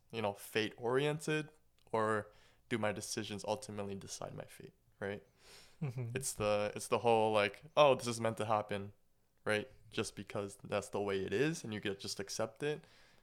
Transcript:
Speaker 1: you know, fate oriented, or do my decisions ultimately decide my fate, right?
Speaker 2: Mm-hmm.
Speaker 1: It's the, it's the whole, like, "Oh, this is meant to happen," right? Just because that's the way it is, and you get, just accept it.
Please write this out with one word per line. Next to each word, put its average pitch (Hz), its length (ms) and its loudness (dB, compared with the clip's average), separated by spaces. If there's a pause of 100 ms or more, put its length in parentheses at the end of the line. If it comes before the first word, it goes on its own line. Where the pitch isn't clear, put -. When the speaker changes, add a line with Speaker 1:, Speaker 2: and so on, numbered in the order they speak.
(100)
Speaker 1:
you 113 100 -4
know, 101 140 0
fate - 420 -2
oriented, 147 720 0 (440)
or 110 360 2 (400)
do 120 80 -2
my 104 160 0
decisions 104 540 -6
ultimately 104 480 -4
decide - 400 -10
my - 100 -10
fate, - 300 -18 (260)
right? 101 220 -6 (600)
Speaker 2:
Mm-hmm. 123 320 -6
Speaker 1:
It's 131 180 -4
the, 104 420 2
it's 110 140 -10
the 117 100 2
whole, 110 340 6
like, 104 300 4 (140)
"Oh, 143 180 10
this 120 140 -2
is 113 120 -2
meant 113 180 0
to 110 60 0
happen," 104 480 0 (520)
right? 107 240 2 (240)
Just - 240 -4
because 101 420 -6 (100)
that's 101 200 -2
the 104 120 -2
way 98 200 0
it 92 120 -2
is, 151 320 0
and 110 80 -6
you 104 80 -4
get, 98 200 -4
just - 200 -8
accept - 420 -6
it. 147 220 -4 (380)